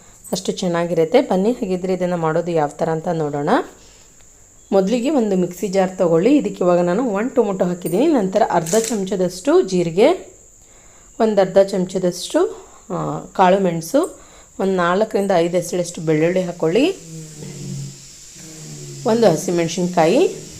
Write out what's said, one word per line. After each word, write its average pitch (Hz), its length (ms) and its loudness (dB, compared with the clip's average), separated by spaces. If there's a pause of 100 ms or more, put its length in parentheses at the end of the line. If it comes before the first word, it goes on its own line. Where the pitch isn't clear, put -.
(320)
ಅಷ್ಟು 196 200 -4
ಚೆನ್ನಾಗಿರುತ್ತೆ. 170 680 2
ಬನ್ನಿ, 202 300 0
ಹಾಗಿದ್ರೆ 185 420 -4
ಇದನ್ನು 180 240 -2
ಮಾಡೋದು 165 340 0
ಯಾವ 156 160 2
ಥರ 160 220 -4
ಅಂತ 160 180 -4
ನೋಡೋಣ. 151 420 -2 (1200)
ಮೊದಲಿಗೆ 214 380 2
ಒಂದು 226 260 0
ಮಿಕ್ಸಿ 185 320 -2
ಜಾರ್ 185 300 0
ತೊಗೊಳ್ಳಿ. 180 400 4
ಇದಕ್ಕೆ 202 260 -2
ಇವಾಗ 175 160 4
ನಾನು 180 300 0
ಒಂದು 208 200 -2
ಟೊಮೊಟೊ 202 360 0
ಹಾಕಿದ್ದೀನಿ, 175 420 0
ನಂತರ 208 420 2
ಅರ್ಧ 170 260 0
ಚಮಚದಷ್ಟು 214 840 0
ಜೀರಿಗೆ, 185 760 0 (840)
ಒಂದು 214 220 4
ಅರ್ಧ 175 160 0
ಚಮಚದಷ್ಟು, 196 1120 0 (260)
ಆ, 156 260 -4
ಕಾಳು 190 400 4
ಮೆಣಸು, 175 600 -2 (400)
ಒಂದು 196 160 0
ನಾಲ್ಕರಿಂದ 196 600 0
ಐದು 170 220 2
ಎಸಳಷ್ಟು 175 440 -4
ಬೆಳ್ಳುಳ್ಳಿ 160 400 2
ಹಾಕ್ಕೊಳ್ಳಿ, 175 500 0 (2250)
ಒಂದು 220 260 4
ಹಸಿಮೆಣಸಿನ್ಕಾಯಿ, 175 1040 0 (240)